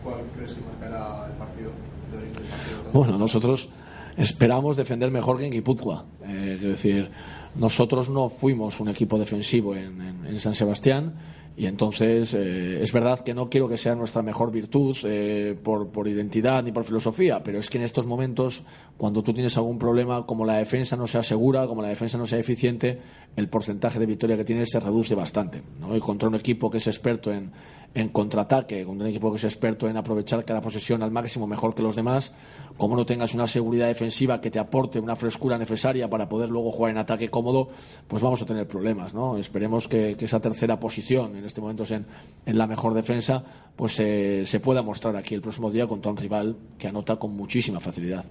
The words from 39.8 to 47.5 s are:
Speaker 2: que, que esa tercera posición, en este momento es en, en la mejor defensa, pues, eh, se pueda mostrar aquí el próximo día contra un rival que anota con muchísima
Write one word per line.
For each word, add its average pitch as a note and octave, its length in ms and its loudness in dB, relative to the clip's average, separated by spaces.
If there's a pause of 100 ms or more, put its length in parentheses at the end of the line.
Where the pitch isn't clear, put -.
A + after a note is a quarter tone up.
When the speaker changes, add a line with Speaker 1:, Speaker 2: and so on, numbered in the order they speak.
Speaker 2:
que, G#2+ 300 2
que A#2 80 -4
esa A2 160 0
tercera A2+ 380 0
posición, A2+ 560 -2
en G2 100 -12
este A2 140 -10
momento A2 240 -6
es G#2 80 -4
en, G#2+ 140 -4 (400)
en A2 120 2
la A2 100 6
mejor A2 260 0
defensa, A#2+ 500 0 (320)
pues, A2+ 240 -2
eh, G2+ 460 2
se G#2 160 0
pueda B2+ 200 4
mostrar G#2+ 360 -2
aquí G2 180 -6
el G2+ 60 -4
próximo A2 300 -4
día A2+ 160 2
contra G#2 240 -4
un G#2 60 -4
rival G#2+ 380 -2 (220)
que - 100 -6
anota G#2 300 -2
con G#2 180 -6
muchísima G2+ 440 -2